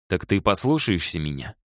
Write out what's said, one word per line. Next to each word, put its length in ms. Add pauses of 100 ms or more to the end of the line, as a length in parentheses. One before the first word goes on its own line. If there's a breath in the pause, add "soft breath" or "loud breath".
«Так 160
ты 160
послушаешься 760
меня? 360 (220)